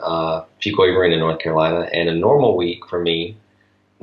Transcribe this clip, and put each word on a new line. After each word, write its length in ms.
uh, 420
Fuquay-Varina, 560
North 220
Carolina. 520
And 200
a 40
normal 440
week 300
for 120
me, 380